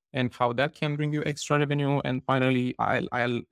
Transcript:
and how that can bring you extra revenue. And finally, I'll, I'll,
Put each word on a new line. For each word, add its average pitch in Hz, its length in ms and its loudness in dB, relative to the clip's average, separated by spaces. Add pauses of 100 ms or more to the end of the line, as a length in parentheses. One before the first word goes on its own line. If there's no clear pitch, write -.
(140)
and 123 180 0
how 120 220 0
that 135 220 0
can 147 200 -2
bring 147 160 -2
you 151 140 -2
extra 147 320 0
revenue. 143 480 2
And 127 180 -2
finally, 131 540 2
I'll, 113 340 0
I'll, 123 300 -2 (100)